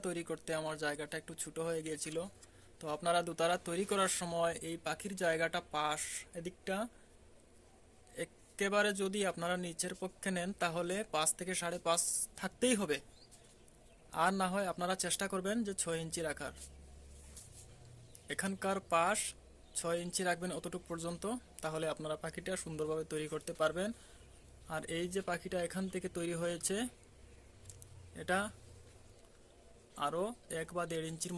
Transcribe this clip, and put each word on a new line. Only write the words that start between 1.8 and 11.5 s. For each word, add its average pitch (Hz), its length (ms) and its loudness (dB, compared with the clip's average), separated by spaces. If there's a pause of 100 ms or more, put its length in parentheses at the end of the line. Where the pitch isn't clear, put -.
গিয়েছিল। 156 320 -2 (640)
তো 170 60 -8 (100)
আপনারা 170 320 6
দোতারা 170 280 4 (120)
তৈরি 175 240 0
করার 190 280 6
সময় 170 340 4 (160)
এই 170 60 -2 (120)
পাখির 185 260 -2 (100)
জায়গাটা, 165 360 4 (160)
পাশ 151 260 2 (380)
এদিকটা 180 380 -2 (1500)
একেবারে 208 640 2 (120)
যদি 190 180 0 (120)
আপনারা 170 240 0 (100)
নিচের 180 360 -2
পক্ষে 185 340 -4
নেন, 175 140 0 (140)
তাহলে 175 320 2 (180)
পাঁচ 156 160 4 (100)
থেকে 180 220 -2